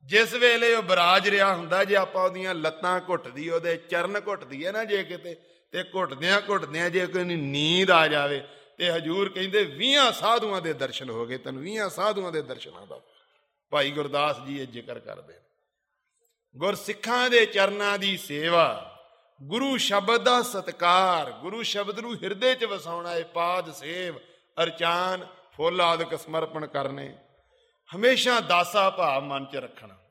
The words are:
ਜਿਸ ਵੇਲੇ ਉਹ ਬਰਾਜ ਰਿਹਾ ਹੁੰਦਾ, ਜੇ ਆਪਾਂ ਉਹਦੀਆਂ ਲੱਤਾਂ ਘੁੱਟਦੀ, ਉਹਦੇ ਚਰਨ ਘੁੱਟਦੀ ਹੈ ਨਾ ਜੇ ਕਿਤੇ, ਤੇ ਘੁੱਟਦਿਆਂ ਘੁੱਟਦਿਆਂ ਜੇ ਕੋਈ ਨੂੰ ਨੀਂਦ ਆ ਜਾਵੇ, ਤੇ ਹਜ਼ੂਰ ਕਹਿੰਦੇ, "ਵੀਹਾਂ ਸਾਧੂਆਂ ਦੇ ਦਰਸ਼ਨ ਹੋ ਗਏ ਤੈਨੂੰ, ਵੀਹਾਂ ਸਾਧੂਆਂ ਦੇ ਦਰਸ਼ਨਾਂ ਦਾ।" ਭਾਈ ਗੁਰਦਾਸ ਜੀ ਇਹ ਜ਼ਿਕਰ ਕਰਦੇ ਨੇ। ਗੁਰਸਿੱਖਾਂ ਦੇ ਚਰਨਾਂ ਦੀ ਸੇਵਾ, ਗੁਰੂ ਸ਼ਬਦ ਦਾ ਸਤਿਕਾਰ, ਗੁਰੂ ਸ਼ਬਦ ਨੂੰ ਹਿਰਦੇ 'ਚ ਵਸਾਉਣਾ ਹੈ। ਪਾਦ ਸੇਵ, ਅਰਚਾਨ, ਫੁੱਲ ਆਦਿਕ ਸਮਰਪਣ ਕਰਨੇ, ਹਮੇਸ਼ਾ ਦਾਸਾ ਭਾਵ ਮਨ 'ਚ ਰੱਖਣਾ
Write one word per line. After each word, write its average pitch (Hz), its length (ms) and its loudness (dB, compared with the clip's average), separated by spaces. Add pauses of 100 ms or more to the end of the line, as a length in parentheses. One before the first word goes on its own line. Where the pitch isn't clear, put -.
ਜਿਸ 220 280 4
ਵੇਲੇ 233 420 6
ਉਹ 220 80 0
ਬਰਾਜ 185 460 6
ਰਿਹਾ 196 260 4
ਹੁੰਦਾ, 170 280 0
ਜੇ 202 120 2
ਆਪਾਂ 185 280 2
ਉਹਦੀਆਂ 185 320 -2
ਲੱਤਾਂ 160 540 -2
ਘੁੱਟਦੀ, 147 400 -6
ਉਹਦੇ 170 280 -2
ਚਰਨ 175 500 -4
ਘੁੱਟਦੀ 147 380 -10
ਹੈ 185 60 -4
ਨਾ 214 120 -4
ਜੇ 202 200 -2
ਕਿਤੇ, 170 320 -12 (360)
ਤੇ 180 120 -6
ਘੁੱਟਦਿਆਂ 180 680 0
ਘੁੱਟਦਿਆਂ 170 400 -2
ਜੇ 180 180 0
ਕੋਈ 180 160 -2
ਨੂੰ 175 140 -4
ਨੀਂਦ 156 540 2
ਆ 165 160 8
ਜਾਵੇ, 143 360 0 (340)
ਤੇ 175 140 0
ਹਜ਼ੂਰ 170 380 -2
ਕਹਿੰਦੇ, 190 340 0
"ਵੀਹਾਂ 233 480 2
ਸਾਧੂਆਂ 214 500 0
ਦੇ 160 120 -2
ਦਰਸ਼ਨ 131 360 -6
ਹੋ 117 160 -4
ਗਏ 127 120 -8
ਤੈਨੂੰ, 135 260 -10
ਵੀਹਾਂ 208 260 -4
ਸਾਧੂਆਂ 190 420 -2
ਦੇ 156 100 -2
ਦਰਸ਼ਨਾਂ 123 460 -14
ਦਾ।" - 140 -16 (680)
ਭਾਈ 143 200 0
ਗੁਰਦਾਸ 143 540 -2
ਜੀ 139 160 -10
ਇਹ 131 60 -10
ਜ਼ਿਕਰ 117 320 -14
ਕਰਦੇ 104 340 -16
ਨੇ। - 60 -20 (1160)
ਗੁਰਸਿੱਖਾਂ 208 720 -2
ਦੇ 233 160 6
ਚਰਨਾਂ 202 540 0
ਦੀ 190 180 -2
ਸੇਵਾ, 151 760 0 (480)
ਗੁਰੂ 247 340 -2
ਸ਼ਬਦ 202 460 2
ਦਾ 247 180 4
ਸਤਿਕਾਰ, 180 920 2
ਗੁਰੂ 175 320 -10
ਸ਼ਬਦ 202 360 -4
ਨੂੰ 233 160 -8
ਹਿਰਦੇ 208 400 2
'ਚ 226 100 -4
ਵਸਾਉਣਾ 170 460 -6
ਹੈ। 170 120 -2
ਪਾਦ 170 500 -2
ਸੇਵ, 165 440 -8 (460)
ਅਰਚਾਨ, 170 640 -2 (260)
ਫੁੱਲ 175 280 0
ਆਦਿਕ 165 380 0
ਸਮਰਪਣ 156 480 -6
ਕਰਨੇ, 139 500 -6 (760)
ਹਮੇਸ਼ਾ 240 440 4
ਦਾਸਾ 175 500 4
ਭਾਵ 156 340 0
ਮਨ 139 220 -6
'ਚ 139 100 -14
ਰੱਖਣਾ 117 420 -14 (140)